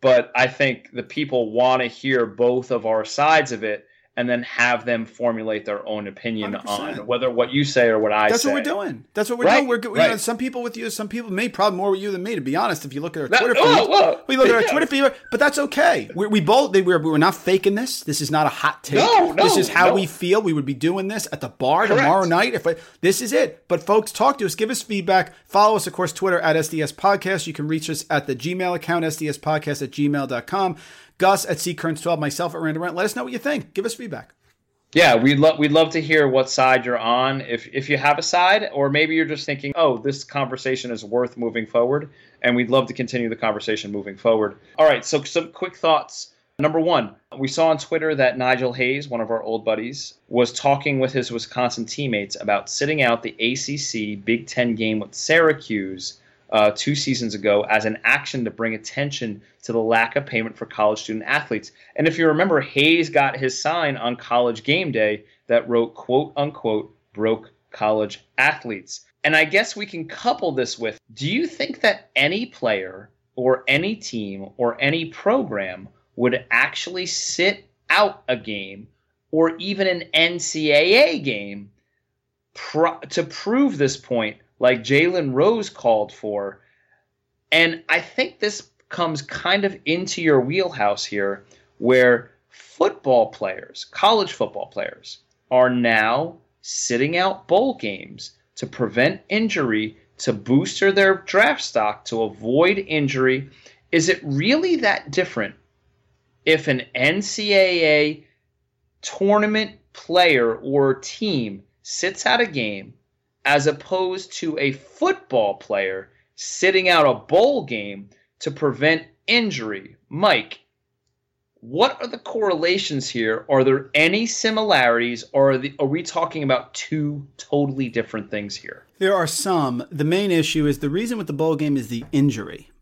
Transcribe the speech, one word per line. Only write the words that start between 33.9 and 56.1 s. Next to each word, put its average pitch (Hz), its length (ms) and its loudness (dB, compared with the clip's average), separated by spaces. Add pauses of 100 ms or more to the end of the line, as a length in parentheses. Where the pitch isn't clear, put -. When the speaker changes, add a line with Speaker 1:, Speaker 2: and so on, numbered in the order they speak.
Speaker 2:
feedback. 165 400 -14 (600)
Speaker 1:
Yeah, 151 220 8
we'd 135 240 4
lo-, 156 180 6
we'd 147 140 2
love 156 200 4
to 165 100 -2
hear 151 260 4
what 131 220 2
side 131 360 4
you're 120 140 -2
on. 127 420 0
If, 117 300 -6
if 139 180 -6
you 143 80 2
have 143 200 2
a 147 40 -6
side, 185 520 2
or 139 160 0
maybe 151 260 2
you're 160 100 2
just 147 200 -8
thinking, 139 300 -6
"Oh, 151 220 2
this 139 280 -4
conversation 131 640 -4
is 110 140 -10
worth 120 320 -2
moving 117 300 -4
forward," 139 420 0 (320)
and 120 140 2
we'd 120 140 0
love 127 180 2
to 131 60 -10
continue 120 360 -4
the 110 80 -6
conversation 104 560 -4
moving 98 240 -8
forward. 110 400 0 (200)
All 156 80 6
right, 135 200 4
so 147 180 -2
some 165 300 -4
quick 180 240 -8
thoughts. - 560 -2 (260)
Number 156 200 2
one, 156 360 0 (220)
we 131 120 -4
saw 160 200 2
on 160 80 2
Twitter 156 380 -2
that 127 220 2
Nigel 127 360 0
Hayes, 135 360 -2
one 120 100 -4
of 110 100 -4
our 113 140 -2
old 110 220 -4
buddies, 113 480 -4 (160)
was 120 240 2
talking 139 460 0
with 127 120 0
his 127 180 -4
Wisconsin 120 560 -4
teammates 113 540 -4
about 101 300 -2
sitting 147 320 -2
out 117 220 2
the - 160 -10
A 117 160 0
C 139 220 -6
C 107 380 -6
Big 113 320 -4
Ten 120 280 -2
game 110 240 -2
with 101 160 -12
Syracuse, 110 1040 -2 (320)